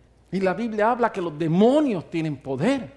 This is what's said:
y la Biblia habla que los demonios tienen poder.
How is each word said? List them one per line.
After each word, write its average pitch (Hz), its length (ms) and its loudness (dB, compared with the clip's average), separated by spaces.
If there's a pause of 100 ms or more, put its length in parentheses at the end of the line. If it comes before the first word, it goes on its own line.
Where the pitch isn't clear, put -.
(300)
y 185 120 -4
la 185 120 0
Biblia 214 380 0
habla 240 180 0
que 196 120 -6
los 160 180 -6
demonios 202 720 2
tienen 160 260 -4
poder. 147 600 -4